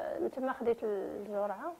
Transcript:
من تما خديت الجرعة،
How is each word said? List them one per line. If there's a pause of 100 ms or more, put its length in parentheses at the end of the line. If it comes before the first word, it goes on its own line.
(220)
من
تما
خديت
الجرعة،